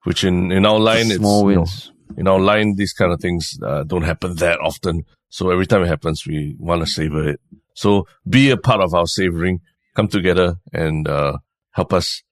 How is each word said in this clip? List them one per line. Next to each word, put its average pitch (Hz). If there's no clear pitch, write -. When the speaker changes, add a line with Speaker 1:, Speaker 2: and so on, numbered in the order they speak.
Speaker 1:
Which -
in, 90
in 95
our 107
line, 113
it's, 104
Speaker 2:
Small 104
Speaker 1:
you 98
know, 87
Speaker 2:
wins. 87
Speaker 1:
in 82
our 95
line, 104
these 98
kind 90
of 82
things, 87
uh, 73
don't 82
happen 82
that 85
often. 80
So 92
every 90
time 98
it 87
happens, 80
we 73
wanna 85
savor 78
it. 73
So 101
be 135
a 123
part 110
of 87
our 85
savoring. 90
Come 107
together 90
and, 78
uh, 71
help 92
us -